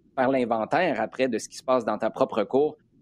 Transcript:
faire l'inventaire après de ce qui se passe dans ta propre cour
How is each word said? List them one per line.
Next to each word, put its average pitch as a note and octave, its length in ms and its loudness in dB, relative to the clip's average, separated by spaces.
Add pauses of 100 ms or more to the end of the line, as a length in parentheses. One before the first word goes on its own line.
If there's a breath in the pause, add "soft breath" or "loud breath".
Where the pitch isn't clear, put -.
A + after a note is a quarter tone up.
(140)
faire C3 160 2
l'inventaire A#2+ 720 0
après B2+ 280 -2
de A2 100 -2
ce - 100 -8
qui - 80 -20
se - 60 -16
passe B2 240 0
dans G#2+ 100 -2
ta A2 140 -2
propre - 340 0
cour D3 320 0 (260)